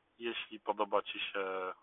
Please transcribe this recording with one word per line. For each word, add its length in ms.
Jeśli 420
podoba 420
Ci 180
się, 520